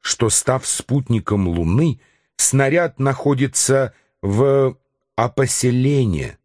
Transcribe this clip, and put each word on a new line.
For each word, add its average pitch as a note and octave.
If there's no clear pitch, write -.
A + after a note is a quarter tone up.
что, -
став -
спутником A2
Луны, F2
снаряд C#3
находится C3+
в C3
апоселении B2